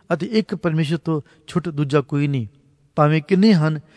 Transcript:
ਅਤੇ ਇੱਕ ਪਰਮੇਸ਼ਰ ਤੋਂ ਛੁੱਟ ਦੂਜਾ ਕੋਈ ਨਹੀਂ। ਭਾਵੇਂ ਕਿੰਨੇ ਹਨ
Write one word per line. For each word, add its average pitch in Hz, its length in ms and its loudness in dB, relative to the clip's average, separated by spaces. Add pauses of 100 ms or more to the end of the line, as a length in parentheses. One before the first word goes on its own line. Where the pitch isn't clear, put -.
(140)
ਅਤੇ 165 120 -4
ਇੱਕ 214 300 -2
ਪਰਮੇਸ਼ਰ 160 420 -2
ਤੋਂ 156 240 -4 (260)
ਛੁੱਟ 175 220 -4
ਦੂਜਾ 147 320 0
ਕੋਈ 143 260 -2
ਨਹੀਂ। 131 200 -4 (480)
ਭਾਵੇਂ 151 260 4
ਕਿੰਨੇ 196 320 4
ਹਨ 156 260 0 (180)